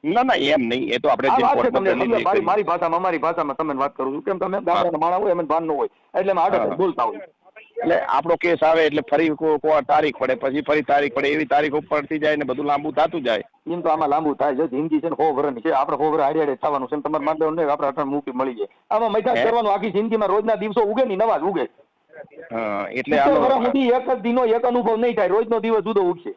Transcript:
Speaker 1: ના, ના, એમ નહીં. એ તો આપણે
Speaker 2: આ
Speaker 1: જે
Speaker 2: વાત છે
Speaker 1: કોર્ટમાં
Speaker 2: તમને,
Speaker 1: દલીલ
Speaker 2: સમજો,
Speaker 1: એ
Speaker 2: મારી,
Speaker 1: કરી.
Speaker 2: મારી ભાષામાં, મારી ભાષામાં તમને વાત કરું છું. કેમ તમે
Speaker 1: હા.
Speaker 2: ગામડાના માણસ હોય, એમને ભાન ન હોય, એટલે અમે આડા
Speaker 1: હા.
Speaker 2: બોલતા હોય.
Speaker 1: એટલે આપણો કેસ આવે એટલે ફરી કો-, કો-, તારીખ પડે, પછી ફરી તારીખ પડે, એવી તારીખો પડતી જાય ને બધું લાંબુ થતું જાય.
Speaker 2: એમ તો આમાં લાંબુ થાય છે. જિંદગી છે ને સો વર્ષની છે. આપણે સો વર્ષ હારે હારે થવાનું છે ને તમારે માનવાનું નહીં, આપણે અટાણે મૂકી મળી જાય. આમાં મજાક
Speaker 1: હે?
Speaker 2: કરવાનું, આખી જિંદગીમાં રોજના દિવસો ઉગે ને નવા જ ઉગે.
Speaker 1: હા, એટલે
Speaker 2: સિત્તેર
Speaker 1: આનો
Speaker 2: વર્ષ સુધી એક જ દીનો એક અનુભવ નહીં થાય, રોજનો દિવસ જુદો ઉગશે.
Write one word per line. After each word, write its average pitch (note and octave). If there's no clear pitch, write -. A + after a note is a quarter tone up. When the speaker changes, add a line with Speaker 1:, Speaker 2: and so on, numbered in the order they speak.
Speaker 1:
ના, G3+
ના, B3
એમ C#3+
નહીં. A#2
એ B2
તો C#3+
આપણે B2+
Speaker 2:
આ A#3+
Speaker 1:
જે B3+
Speaker 2:
વાત A#3+
છે C#4+
Speaker 1:
કોર્ટમાં A3+
Speaker 2:
તમને, F#3+
Speaker 1:
દલીલ -
Speaker 2:
સમજો, A#3
Speaker 1:
એ -
Speaker 2:
મારી, G3
Speaker 1:
કરી. F3
Speaker 2:
મારી G3
ભાષામાં, E3+
મારી F3+
ભાષામાં D3+
તમને D#3
વાત C#3
કરું C3+
છું. D3+
કેમ F#3+
તમે F#3
Speaker 1:
હા. -
Speaker 2:
ગામડાના F3
માણસ F3
હોય, G#3
એમને F3
ભાન D#3+
ન D#3+
હોય, C3
એટલે F#3+
અમે F3+
આડા F#3+
Speaker 1:
હા. A2
Speaker 2:
બોલતા E3
હોય. A#2
Speaker 1:
એટલે E3
આપણો D#3+
કેસ E3+
આવે D#3+
એટલે D3+
ફરી D#3+
કો-, D#3
કો-, D3+
તારીખ D3+
પડે, B2+
પછી C3+
ફરી D3
તારીખ C#3+
પડે, C#3+
એવી D3
તારીખો D3
પડતી D3+
જાય D3+
ને D3
બધું C3
લાંબુ D3
થતું D#3
જાય. A#2
Speaker 2:
એમ F3
તો E3
આમાં D#3
લાંબુ D3+
થાય C3+
છે. D#3
જિંદગી D3+
છે E3
ને D3
સો D#3
વર્ષની C3+
છે. D#3+
આપણે C3+
સો D3+
વર્ષ D#3
હારે D3+
હારે C#3+
થવાનું C#3
છે D3+
ને D3
તમારે D3+
માનવાનું D#3
નહીં, D#3+
આપણે D3
અટાણે C#3
મૂકી C#3+
મળી B2+
જાય. G#2
આમાં A3
મજાક G#3
Speaker 1:
હે? -
Speaker 2:
કરવાનું, A3+
આખી G#3
જિંદગીમાં G#3
રોજના G#3+
દિવસો G#3
ઉગે G#3+
ને G#3
નવા G#3
જ C#3
ઉગે. E3+
Speaker 1:
હા, G#2
એટલે -
Speaker 2:
સિત્તેર -
Speaker 1:
આનો -
Speaker 2:
વર્ષ C4
સુધી B3+
એક B3+
જ B3+
દીનો A#3
એક A#3
અનુભવ A#3+
નહીં A#3
થાય, G3
રોજનો A3
દિવસ A3
જુદો G3+
ઉગશે. F3